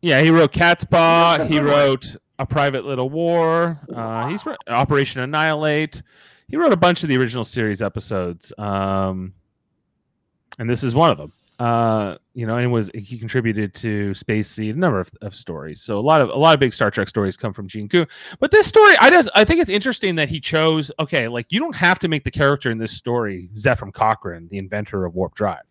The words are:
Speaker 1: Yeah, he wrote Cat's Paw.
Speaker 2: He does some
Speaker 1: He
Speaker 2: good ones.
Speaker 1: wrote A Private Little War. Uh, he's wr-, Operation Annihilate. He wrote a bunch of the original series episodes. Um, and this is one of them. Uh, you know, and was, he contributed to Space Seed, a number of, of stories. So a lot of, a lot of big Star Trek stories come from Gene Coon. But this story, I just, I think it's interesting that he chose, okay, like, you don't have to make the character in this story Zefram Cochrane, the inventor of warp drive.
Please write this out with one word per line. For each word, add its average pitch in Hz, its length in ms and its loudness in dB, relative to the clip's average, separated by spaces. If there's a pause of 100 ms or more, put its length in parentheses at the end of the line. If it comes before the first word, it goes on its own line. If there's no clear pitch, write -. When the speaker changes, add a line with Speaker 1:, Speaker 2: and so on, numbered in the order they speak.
Speaker 1:
Yeah, 147 200 2
he 160 80 6
wrote 165 240 6
Cat's 170 320 2
Paw. 170 480 4
Speaker 2:
He 151 40 0
does - 20 -
some - 80 -4
Speaker 1:
He 151 120 0
Speaker 2:
good 143 60 0
ones. 143 100 2
Speaker 1:
wrote 139 400 0 (240)
A 135 60 -4
Private 135 400 -2
Little 131 240 -4
War. 165 680 0 (140)
Uh, 113 340 -6
he's 190 180 -8
wr-, 311 80 -8 (140)
Operation 135 540 0
Annihilate. 151 800 -2 (460)
He - 80 -10
wrote 320 180 2
a 180 40 0
bunch 175 260 2
of 160 60 -4
the 131 80 2
original 123 260 -2
series 107 380 -4
episodes. 95 760 -8
Um, 95 760 -4 (1300)
and 113 100 -4
this 120 140 -2
is 120 100 -2
one 151 160 4
of 107 80 0
them. 76 140 -16 (280)
Uh, 113 560 0 (200)
you 120 100 -8
know, 113 120 -2
and 123 140 0
was, 113 220 -2
he 113 240 -14
contributed 110 560 -2
to 101 400 -4
Space 107 380 -4
Seed, 107 240 -6
a - 20 -6
number 156 220 0
of, 90 100 -8 (140)
of 98 120 -12
stories. 78 460 -12
So 104 160 -6
a - 20 -2
lot 147 220 4
of, 120 80 2
a - 60 -6
lot 156 180 6
of 143 60 2
big 131 140 2
Star 104 180 0
Trek 95 180 -2
stories 101 260 -2
come 107 180 -10
from 98 140 -14
Gene 104 220 -12
Coon. 175 160 2 (340)
But 302 120 0
this 415 160 6
story, 415 320 8
I - 100 10
just, 330 240 6
I 208 120 6
think 330 160 2
it's 277 100 0
interesting 208 440 -2
that 151 140 -2
he 156 100 -6
chose, 156 600 0
okay, 143 280 -2
like, 120 240 -8
you 208 80 -2
don't 320 160 -6
have 180 240 2
to 185 80 -4
make 151 160 -2
the - 60 -6
character 139 400 0
in 113 80 -4
this 113 140 -8
story 104 640 -6
Zefram 104 380 -2
Cochrane, 90 560 -2
the 98 100 -10
inventor 98 460 -6
of 87 100 -8
warp 92 180 -4
drive. 92 380 -4